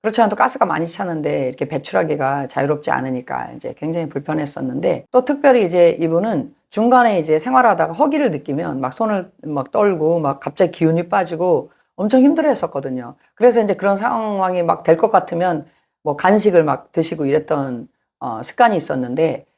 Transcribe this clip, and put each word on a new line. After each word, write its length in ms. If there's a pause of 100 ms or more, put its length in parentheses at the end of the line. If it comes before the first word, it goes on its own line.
그렇지 200
않아도 160
가스가 280
많이 220
차는데 600
이렇게 200
배출하기가 800
자유롭지 420
않으니까 680
이제 200
굉장히 300
불편했었는데, 1040
또 140
특별히 400
이제 240 (100)
이분은 560 (140)
중간에 500
이제 180
생활하다가 560
허기를 380
느끼면 480
막 140
손을 360 (140)
막 280
떨고 480
막 200
갑자기 320
기운이 380
빠지고 640 (260)
엄청 240
힘들어했었거든요. 920 (200)
그래서 260
이제 120
그런 240
상황이 680
막 200
될 120
것 160
같으면 540 (360)
뭐 140
간식을 480
막 300
드시고 320
이랬던, 640 (320)
어, 200
습관이 360
있었는데 680 (120)